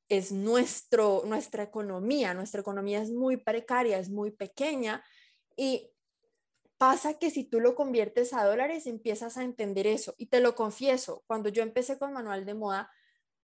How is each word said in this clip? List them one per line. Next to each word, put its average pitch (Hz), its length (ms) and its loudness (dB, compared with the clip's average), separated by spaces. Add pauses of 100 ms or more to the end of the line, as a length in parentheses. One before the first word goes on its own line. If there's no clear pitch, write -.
es 190 240 0
nuestro, 208 920 2
nuestra 214 380 -4
economía. 208 720 -2
Nuestra 196 260 -6
economía 202 400 -4
es 214 80 -6
muy 254 280 0
precaria, 233 600 0
es 185 120 -6
muy 208 220 -4
pequeña 233 720 -4 (540)
y 262 320 -2 (880)
pasa 302 400 4
que 320 140 0
si 269 140 -4
tú 226 140 0
lo 240 140 6
conviertes 247 600 2
a 226 120 2
dólares, 269 400 2
empiezas 226 520 -6
a 254 60 -4
entender 208 440 -2
eso. - 300 0
Y 226 100 -12
te 247 140 6
lo 240 120 6
confieso, 247 720 -2
cuando 220 240 -2
yo 220 140 2
empecé 247 340 -2
con 277 160 -6
Manual 202 320 -6
de 202 80 -8
Moda, 208 380 -6 (680)